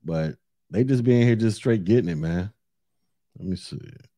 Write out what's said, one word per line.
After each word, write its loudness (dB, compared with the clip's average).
but -4
they 0
just 0
be 4
in 4
here 4
just 0
straight 0
getting 2
it, -4
man. -4
Let -10
me -4
see. -14